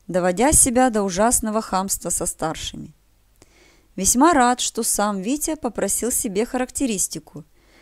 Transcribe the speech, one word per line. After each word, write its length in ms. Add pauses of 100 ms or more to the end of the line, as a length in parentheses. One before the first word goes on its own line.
доводя 460
себя 360
до 140
ужасного 580
хамства 500
со 140
старшими. 680 (1000)
Весьма 380
рад, 260
что 220
сам 400
Витя 340
попросил 560
себе 360
характеристику. 960 (380)